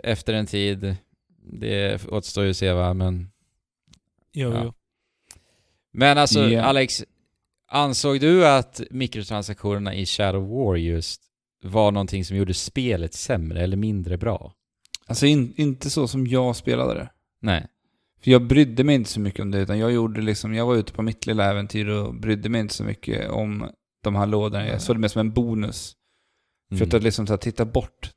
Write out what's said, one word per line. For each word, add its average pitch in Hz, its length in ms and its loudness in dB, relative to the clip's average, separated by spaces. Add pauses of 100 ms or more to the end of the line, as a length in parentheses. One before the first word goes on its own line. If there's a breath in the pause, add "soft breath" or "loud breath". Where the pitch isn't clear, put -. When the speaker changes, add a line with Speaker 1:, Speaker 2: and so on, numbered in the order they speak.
Speaker 1:
efter 110 300 -2
en 107 120 -2
tid, 98 500 -4 (640)
det 101 480 -4
återstår 101 360 -4
ju 98 60 2
att 92 80 -2
se, 95 160 0
va, 90 200 2
men 92 360 -2 (1040)
Speaker 2:
Jo, 123 200 -4
Speaker 1:
ja. 117 100 -2
Speaker 2:
jo. 117 100 -8 (1200 soft breath)
Speaker 1:
Men 143 240 4
alltså, 143 220 4 (100)
Speaker 3:
Ja. 113 140 4
Speaker 1:
Alex, 135 400 0 (640)
ansåg 139 520 0
du 165 280 6
att 135 340 4 (100)
mikrotransaktionerna 104 1040 -4
i 95 100 -2
Shadow 95 440 0
War 113 260 0
just 82 460 -2 (420)
var 104 280 4
någonting 98 340 -2
som 92 120 -4
gjorde 92 160 0
spelet 101 600 -4
sämre 85 500 -4
eller 95 140 0
mindre 98 400 -2
bra? 107 360 -4 (540)
Speaker 3:
Alltså, 117 180 0
in-, 143 320 4
inte 143 320 -2
så 135 180 0
som 131 200 -2
jag 123 280 2
spelade 123 380 -2
det. - 160 -8 (320)
Speaker 1:
Nej. 98 260 0 (540)
Speaker 3:
För 127 100 4
jag 123 160 8
brydde 131 360 4
mig 147 120 4
inte 117 160 0
så - 80 -4
mycket 101 220 -4
om 101 100 -4
det, 101 80 0
utan 101 200 0
jag 117 120 0
gjorde 113 300 0
liksom, 107 320 -2
jag 113 120 0
var 123 100 4
ute 107 180 0
på - 80 -6
mitt 110 240 -4
lilla 107 200 2
äventyr 101 420 -2
och 104 280 -4
brydde 107 340 -2
mig 117 120 0
inte 104 120 -6
så 104 100 -6
mycket 107 460 -6
om 107 400 -4 (340)
de 104 120 0
här 101 100 2
lådorna. 104 380 0
Jag 110 80 -4
Speaker 2:
Nej. 107 80 -4
Speaker 3:
såg 120 160 0
det 113 40 -4
mer 110 80 2
som 113 120 -2
en 110 140 0
bonus. 110 600 -2 (760)
För 98 60 -6 (100)
Speaker 1:
Mm. 87 120 0
Speaker 3:
att, 107 60 2
liksom, 107 240 0
så 107 60 0
här, 101 40 0
titta 113 280 -4
bort - 520 -6